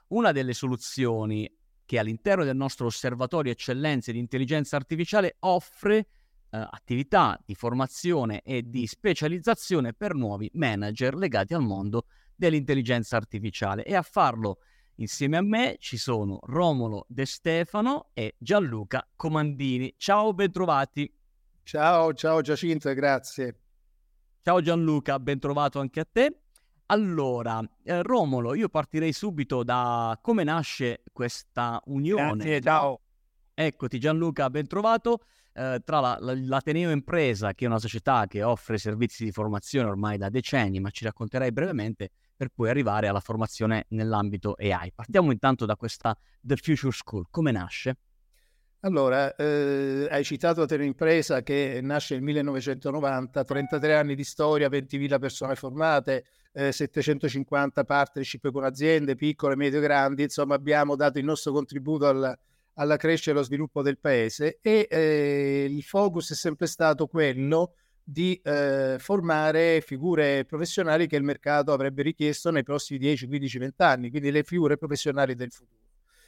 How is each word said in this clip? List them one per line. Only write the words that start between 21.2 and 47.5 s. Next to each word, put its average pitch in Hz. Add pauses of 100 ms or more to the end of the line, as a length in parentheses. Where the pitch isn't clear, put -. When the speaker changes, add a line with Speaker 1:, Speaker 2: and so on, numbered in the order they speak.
Speaker 2:
Ciao, 160
ciao 160
Giacinto 151
e 139
grazie. 131 (800)
Speaker 1:
Ciao 175
Gianluca, 151
bentrovato 143
anche 139
a 160
te. 285 (460)
Allora, 131 (200)
eh, 175
Romolo, 139
io 208
partirei 156
subito 147
da 120
come 220
nasce 147 (100)
questa 120
unione. 147
Speaker 2:
Grazie, 147
ciao. 143 (520)
Speaker 1:
Eccoti 135
Gianluca, 156
bentrovato. 214 (280)
Eh, 127
tra 151
la, 123
la, 127
l'Ateneo 135
Impresa, 131
che 123
è -
una 113
società 113
che 101
offre 113
servizi 110
di 107
formazione 107
ormai 104
da 98
decenni, 113
ma 95
ci -
racconterai 120
brevemente, 113 (280)
per 131
poi 113
arrivare 110
alla 101
formazione 110
nell'ambito 104
A 90
I. 92
Partiamo 175
intanto 123
da 104
questa 113 (240)
The 127
Future 135
School, 98
come 156